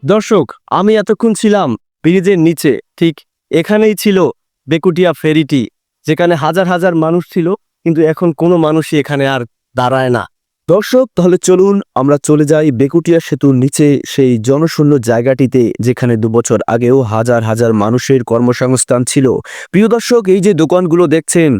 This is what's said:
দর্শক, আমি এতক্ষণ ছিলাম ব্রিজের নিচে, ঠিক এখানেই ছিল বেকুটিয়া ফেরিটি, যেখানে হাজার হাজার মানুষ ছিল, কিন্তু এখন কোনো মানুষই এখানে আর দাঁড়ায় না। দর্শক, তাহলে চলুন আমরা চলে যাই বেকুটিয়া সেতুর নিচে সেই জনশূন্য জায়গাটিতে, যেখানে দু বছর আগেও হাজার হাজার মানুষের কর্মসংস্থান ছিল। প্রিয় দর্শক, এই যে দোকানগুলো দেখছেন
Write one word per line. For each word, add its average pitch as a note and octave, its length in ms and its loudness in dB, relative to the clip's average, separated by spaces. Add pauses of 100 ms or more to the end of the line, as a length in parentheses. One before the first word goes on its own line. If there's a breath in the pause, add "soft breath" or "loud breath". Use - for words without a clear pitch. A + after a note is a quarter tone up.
দর্শক, G3 420 0 (340)
আমি G3+ 120 2 (100)
এতক্ষণ A3 320 -2
ছিলাম G3+ 360 0 (320)
ব্রিজের F3+ 380 2
নিচে, D#3+ 320 0 (260)
ঠিক E3 180 -2 (360)
এখানেই G#3+ 440 0
ছিল G3+ 220 0 (500)
বেকুটিয়া E3+ 440 0 (100)
ফেরিটি, D3+ 420 0 (420)
যেখানে E3+ 300 0
হাজার E3 320 -2
হাজার F3+ 280 0
মানুষ E3 360 -2
ছিল, E3 160 -2 (360)
কিন্তু E3 160 -2 (120)
এখন E3+ 180 -2 (120)
কোনো F3 160 2
মানুষই D#3 420 0
এখানে C#3 280 -2
আর C3+ 140 -4 (340)
দাঁড়ায় B2+ 360 0
না। A2+ 120 -2 (460)
দর্শক, G#3+ 440 2
তাহলে F3+ 240 2 (100)
চলুন F#3 280 2 (200)
আমরা C#3+ 280 0
চলে D3+ 220 2
যাই D#3 220 0 (120)
বেকুটিয়া E3 400 0
সেতুর C#3+ 360 0
নিচে C#3 320 0 (260)
সেই C3 180 2 (160)
জনশূন্য D3 440 0 (180)
জায়গাটিতে, B2 520 0 (180)
যেখানে A#2+ 380 -2
দু A2 120 -2
বছর A#2 280 0 (100)
আগেও A#2+ 300 2 (160)
হাজার A#2 300 0
হাজার A2+ 280 0 (120)
মানুষের B2 400 0
কর্মসংস্থান B2 800 0 (100)
ছিল। C3+ 140 0 (440 loud breath)
প্রিয় G#3 180 2
দর্শক, A#3 340 0 (120)
এই G3 80 2
যে G3+ 120 2
দোকানগুলো E3+ 540 0
দেখছেন D#3+ 520 0